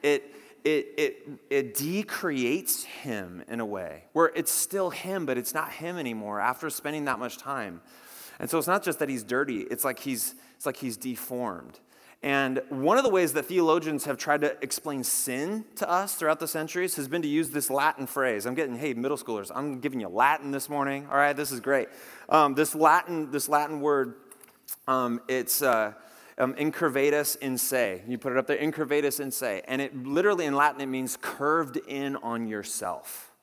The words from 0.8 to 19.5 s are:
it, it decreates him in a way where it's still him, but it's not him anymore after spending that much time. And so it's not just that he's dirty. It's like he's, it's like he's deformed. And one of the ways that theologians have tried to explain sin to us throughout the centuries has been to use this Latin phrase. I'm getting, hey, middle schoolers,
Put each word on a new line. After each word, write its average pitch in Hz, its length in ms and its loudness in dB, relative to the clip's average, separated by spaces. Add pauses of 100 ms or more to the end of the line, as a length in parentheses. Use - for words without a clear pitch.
it, 143 300 -2 (200)
it 139 260 0
decreates 151 1080 -2
him 95 680 -8
in 117 120 -6
a 110 60 -2
way 87 460 -8
where 160 220 6
it's 170 160 0
still 185 400 0
him, 185 340 -4
but 127 140 0
it's 123 160 -6
not 156 160 -2
him 170 260 -8
anymore 107 440 -4
after 127 280 0
spending 147 360 -4
that 127 140 0
much 120 200 -6
time. 107 420 -8 (600)
And - 100 -4
so 165 80 2
it's 151 80 0
not 196 160 2
just 165 160 -2
that 143 100 0
he's 127 140 -4
dirty. 123 380 0
It's 120 240 -4
like 127 160 -2
he's, 127 340 -4 (220)
it's - 100 -8
like 131 100 -2
he's 120 200 -6
deformed. 120 840 -8 (440)
And 139 480 2
one 151 260 4
of 269 80 4
the 240 60 4
ways 180 240 4
that 151 100 0
theologians 160 600 2
have 139 100 -2
tried 147 240 2
to 147 220 0
explain 135 420 -4
sin 165 640 -2 (100)
to - 120 -2
us 185 260 2
throughout 156 260 2
the 160 80 -4
centuries 175 480 -2
has 143 100 -4
been 160 140 -2
to 151 80 0
use 147 220 2
this 139 180 -2
Latin 139 380 2
phrase. 120 400 0
I'm 127 80 -2
getting, 139 220 -2
hey, 135 180 -2
middle 131 240 -2
schoolers, 104 360 -6